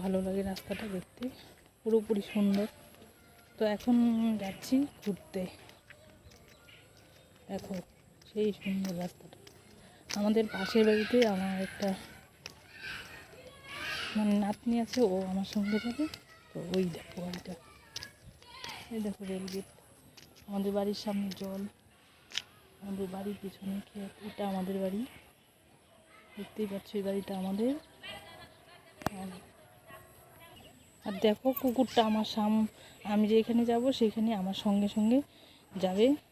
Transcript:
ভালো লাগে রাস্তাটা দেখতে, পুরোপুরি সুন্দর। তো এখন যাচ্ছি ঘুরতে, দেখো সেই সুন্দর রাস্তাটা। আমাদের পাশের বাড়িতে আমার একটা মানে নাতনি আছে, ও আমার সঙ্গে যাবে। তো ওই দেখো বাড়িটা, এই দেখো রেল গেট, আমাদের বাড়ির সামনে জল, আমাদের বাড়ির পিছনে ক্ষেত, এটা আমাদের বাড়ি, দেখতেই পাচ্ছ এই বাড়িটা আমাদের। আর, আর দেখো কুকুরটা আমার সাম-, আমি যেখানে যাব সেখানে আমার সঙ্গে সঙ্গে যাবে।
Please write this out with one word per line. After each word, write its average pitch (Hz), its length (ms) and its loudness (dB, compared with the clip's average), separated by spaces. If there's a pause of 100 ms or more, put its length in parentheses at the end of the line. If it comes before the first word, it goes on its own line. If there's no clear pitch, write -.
ভালো 190 240 0
লাগে 190 240 0
রাস্তাটা 202 360 -6 (100)
দেখতে, - 280 -10 (560)
পুরোপুরি 220 420 2 (100)
সুন্দর। 202 340 4 (920)
তো 220 40 0 (120)
এখন 240 220 2 (460)
যাচ্ছি 196 340 -2 (260)
ঘুরতে, 190 400 -4 (2000)
দেখো 190 260 -6 (540)
সেই 214 200 0 (140)
সুন্দর 190 300 -2 (100)
রাস্তাটা। - 360 -10 (800)
আমাদের 214 260 4 (100)
পাশের 190 340 4
বাড়িতে 214 280 4 (180)
আমার 190 200 -2 (140)
একটা - 200 -4 (2250)
মানে 208 180 4 (100)
নাতনি 233 400 0
আছে, 254 160 0 (120)
ও - 20 0 (180)
আমার 196 220 0
সঙ্গে 208 300 2
যাবে। 240 200 -2 (460)
তো - 80 -10 (160)
ওই 190 100 4 (120)
দেখো - 280 -14
বাড়িটা, 180 300 -10 (1400)
এই 220 120 -4
দেখো 202 240 -6
রেল 190 220 -4
গেট, 196 160 -8 (800)
আমাদের 196 300 0
বাড়ির 202 260 0
সামনে 202 240 -2 (120)
জল, 196 220 -6 (1200)
আমাদের 196 320 -6
বাড়ির 196 280 -6
পিছনে 196 320 -6 (120)
ক্ষেত, 196 260 -12 (160)
এটা 202 140 -8 (100)
আমাদের 190 300 -2
বাড়ি, 190 180 -2 (1400)
দেখতেই 208 340 -6
পাচ্ছ 196 180 -8 (100)
এই 196 100 -2
বাড়িটা 196 320 -2
আমাদের। 202 320 0 (1500)
আর, 190 120 -8 (1700)
আর 214 100 -4 (100)
দেখো 214 240 4 (120)
কুকুরটা 247 400 2 (100)
আমার 214 240 2
সাম-, 214 340 4 (440)
আমি 214 200 4
যেখানে 226 380 4
যাব 233 140 2 (160)
সেখানে 220 300 2 (100)
আমার 190 240 -2
সঙ্গে 202 320 4
সঙ্গে 220 220 6 (540)
যাবে। 190 340 4 (260)